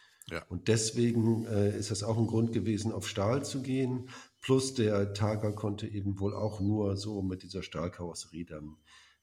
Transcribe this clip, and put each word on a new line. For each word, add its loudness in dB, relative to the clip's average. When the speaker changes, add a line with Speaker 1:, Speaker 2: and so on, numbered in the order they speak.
Speaker 1:
Ja. -6
Speaker 2:
Und -2
deswegen, 4
äh, 2
ist -4
das -2
auch 0
ein 4
Grund 2
gewesen, 0
auf -6
Stahl 0
zu -4
gehen. -2
Plus 4
der 4
Targa 2
konnte -4
eben -2
wohl 0
auch -2
nur 2
so -4
mit -4
dieser -8
Stahlkarosserie -8
dann, -12